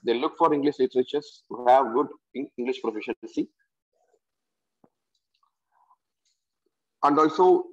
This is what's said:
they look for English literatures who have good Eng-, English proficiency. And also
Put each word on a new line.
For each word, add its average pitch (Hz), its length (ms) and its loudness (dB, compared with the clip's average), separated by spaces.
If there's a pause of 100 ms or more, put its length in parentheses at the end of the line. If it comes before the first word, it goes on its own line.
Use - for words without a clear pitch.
they 117 80 2
look 143 240 -4
for 160 160 2
English 143 240 -2
literatures 131 720 -4
who 123 180 -8
have 127 260 4
good 135 140 -2 (300)
Eng-, 139 200 -10
English 123 240 -6
proficiency. - 720 -8 (3500)
And 143 160 2
also 180 540 4